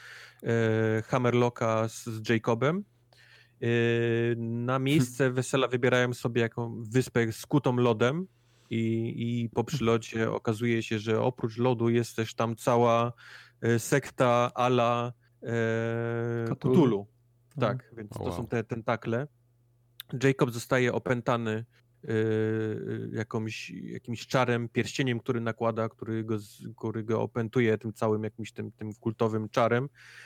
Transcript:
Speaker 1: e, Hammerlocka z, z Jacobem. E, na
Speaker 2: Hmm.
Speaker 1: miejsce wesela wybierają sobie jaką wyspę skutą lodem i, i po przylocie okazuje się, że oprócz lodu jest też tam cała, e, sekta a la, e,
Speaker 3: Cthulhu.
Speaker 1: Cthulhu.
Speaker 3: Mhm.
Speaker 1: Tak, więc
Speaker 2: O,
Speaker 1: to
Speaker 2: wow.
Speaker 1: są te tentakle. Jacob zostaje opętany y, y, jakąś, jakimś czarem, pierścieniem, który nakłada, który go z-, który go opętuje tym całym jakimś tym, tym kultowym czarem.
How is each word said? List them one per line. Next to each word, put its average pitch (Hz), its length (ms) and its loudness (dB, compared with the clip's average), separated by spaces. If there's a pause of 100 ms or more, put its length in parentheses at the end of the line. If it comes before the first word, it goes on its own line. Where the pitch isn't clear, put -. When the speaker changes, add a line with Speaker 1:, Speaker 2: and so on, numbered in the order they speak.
(420)
Speaker 1:
e, 110 600 2
Hammerlocka 120 840 2
z, - 160 -14
z 110 240 -8
Jacobem. 123 560 2 (800)
E, 120 40 0 (720)
na 117 360 -2
Speaker 2:
Hmm. 131 120 0
Speaker 1:
miejsce 135 460 2
wesela 127 380 0
wybierają 123 460 2
sobie 120 280 -2
jaką 117 400 -4
wyspę 113 500 0
skutą 139 440 0
lodem 123 500 2 (440)
i, 113 460 -2
i 117 340 -2
po 117 140 -2
przylocie 113 680 0
okazuje 113 520 0
się, 110 160 -2
że 110 220 0
oprócz 117 380 -2
lodu 120 300 2
jest 117 280 0
też 113 180 -4
tam 117 220 -2
cała, 120 560 4 (480)
e, 117 180 2
sekta 123 760 2
a 123 120 2
la, 120 460 2 (300)
e, 117 1000 -2
Speaker 3:
Cthulhu. 127 300 0
Speaker 1:
Cthulhu. 113 320 4 (500)
Speaker 3:
Mhm. 120 220 -2
Speaker 1:
Tak, - 180 -20
więc 107 160 -12
Speaker 2:
O, - 60 -10
Speaker 1:
to 101 60 -6
Speaker 2:
wow. 90 80 -4
Speaker 1:
są 90 140 -6
te 113 180 -2
tentakle. 117 640 -4 (960)
Jacob 135 280 4
zostaje 120 420 0
opętany 117 720 0 (440)
y, 113 40 -4
y, 110 1000 -2
jakąś, 110 580 -6
jakimś - 560 -10
czarem, 120 420 0
pierścieniem, 120 520 -2
który 117 200 -4
nakłada, 113 480 -2
który 110 360 -6
go 110 140 -2
z-, - 240 -18 (140)
który 110 280 -6
go 110 180 0
opętuje 113 560 0
tym 110 140 -8
całym 107 320 0
jakimś 107 280 -10
tym, 107 200 -10
tym 110 220 -10
kultowym 110 540 -2
czarem. 120 400 2 (380)